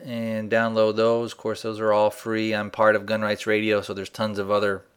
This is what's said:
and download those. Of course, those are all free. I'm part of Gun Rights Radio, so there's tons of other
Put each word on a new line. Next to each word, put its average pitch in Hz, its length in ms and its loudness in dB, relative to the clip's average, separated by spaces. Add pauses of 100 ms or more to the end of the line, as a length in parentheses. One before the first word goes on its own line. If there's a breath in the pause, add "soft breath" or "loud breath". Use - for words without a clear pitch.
and 113 440 -6
download 110 460 2
those. 113 380 2
Of - 40 -20
course, 110 260 -6
those 110 180 -8
are 110 100 2
all 104 200 4
free. 110 420 -2
I'm 104 180 -4
part 107 240 4
of 101 100 -4
Gun 107 180 -2
Rights 104 220 -2
Radio, 107 360 2
so 101 120 -6
there's 95 160 -8
tons 107 300 -4
of 98 100 -2
other 101 360 0 (120)